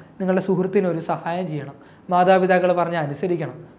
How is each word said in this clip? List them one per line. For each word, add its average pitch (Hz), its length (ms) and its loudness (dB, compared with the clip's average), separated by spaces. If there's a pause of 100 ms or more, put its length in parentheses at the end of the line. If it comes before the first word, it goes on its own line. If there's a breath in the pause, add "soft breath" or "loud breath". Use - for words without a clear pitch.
(200 loud breath)
നിങ്ങളുടെ 185 220 0
സുഹൃത്തിന് 185 460 0
ഒരു 165 120 -2
സഹായം 170 480 -6
ചെയ്യണം, 143 260 -10 (360 soft breath)
മാതാപിതാക്കൾ 180 640 4
പറഞ്ഞ് 175 240 -2
അനുസരിക്കണം, 156 680 -4 (140)